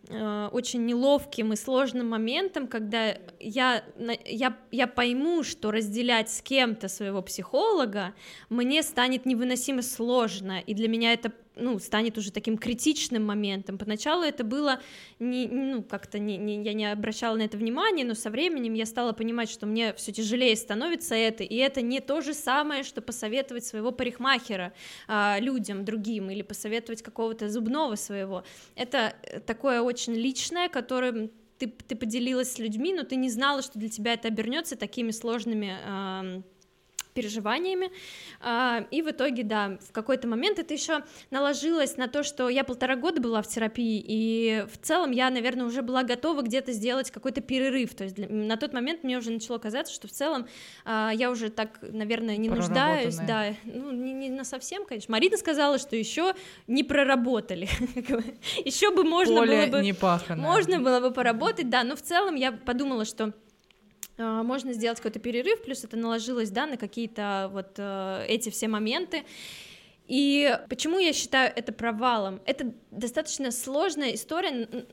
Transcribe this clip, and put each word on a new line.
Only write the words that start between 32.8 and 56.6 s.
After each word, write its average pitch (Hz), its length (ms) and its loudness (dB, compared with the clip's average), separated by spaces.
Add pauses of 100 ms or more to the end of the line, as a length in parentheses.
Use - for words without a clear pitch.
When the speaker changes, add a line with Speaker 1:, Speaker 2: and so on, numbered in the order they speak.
Speaker 1:
но 330 80 -2
ты 262 140 -4
не 262 140 2
знала, 269 320 2
что - 160 -10
для 214 120 -4
тебя 220 240 0
это 233 140 -2
обернется 226 480 -2
такими 226 360 -4
сложными, 220 640 -2 (100)
ам, 190 580 -6 (680)
переживаниями. 254 760 0 (500)
А, 233 500 0
и 330 120 0
в 311 80 -2
итоге, 254 340 0
да, 202 320 0 (100)
в - 60 -20
какой-то 254 340 0
момент 254 320 0
это 330 140 -4
еще 302 300 0 (280)
наложилось 285 680 2
на 247 100 0
то, 294 140 0
что 262 260 0
я 262 160 4
полтора 254 320 0
года 311 240 0
была 226 220 2
в 208 60 -4
терапии, 220 600 0
и 220 640 2
в - 60 -18
целом 320 320 2
я, 254 200 4
наверное, 247 360 0
уже 240 160 -2
была 254 220 2
готова 277 380 0
где-то 254 300 0
сделать 247 380 0
какой-то - 320 -4
перерыв. 262 520 2
То 196 100 -8
есть 190 120 -8
для, 202 120 -6
на 214 280 0
тот 302 160 -2
момент 285 320 -2
мне 254 140 0
уже 226 120 -4
начало 226 280 -4
казаться, 233 340 -4
что - 160 -12
в - 20 -18
целом, 277 360 -2 (400)
а, 220 280 0
я 247 160 2
уже 226 200 -2
так, 220 320 -4
наверное, 220 560 -2
не 220 100 2
нуждаюсь. 254 680 2
Speaker 2:
Проработанная. 214 380 0 (100)
Speaker 1:
Да, 226 100 -10
ну, 269 180 -6
не, 254 220 -4
не 269 160 -6
на 262 140 -4
совсем, 359 420 -8
конечно. 220 260 -6
Марина 226 240 4
сказала, 285 420 4
что - 180 -4
еще 302 360 2 (340)